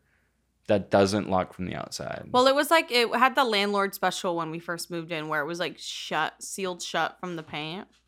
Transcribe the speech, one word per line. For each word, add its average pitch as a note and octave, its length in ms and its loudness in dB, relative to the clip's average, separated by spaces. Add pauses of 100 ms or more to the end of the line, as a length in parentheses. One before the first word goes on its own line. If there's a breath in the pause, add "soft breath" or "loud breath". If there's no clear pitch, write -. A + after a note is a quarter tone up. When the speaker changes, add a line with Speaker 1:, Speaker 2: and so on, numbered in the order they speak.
(680)
Speaker 1:
that G2+ 220 2
doesn't G2+ 400 4
lock F#2 240 0
from F#2 120 -8
the E2+ 100 -6
outside. - 560 -10
Speaker 2:
Well, B3 160 6
it C4+ 80 6
was C#4+ 160 2
like, E4 200 4
it A#3 240 4
had B3 200 4
the C#4 100 4
landlord G3+ 500 2
special F#3 400 -2
when D#3+ 160 -4
we E3 80 -8
first E3+ 320 -8
moved E3+ 220 -8
in, D#3 160 -4
where D#3 120 0
it C#3+ 40 -2
was, E3+ 140 -6
like, E3 180 -4
shut, - 640 -4
sealed F#3 380 -6
shut - 400 -4
from F3+ 160 -8
the D#3+ 60 -10
paint. D#3+ 440 -10 (200)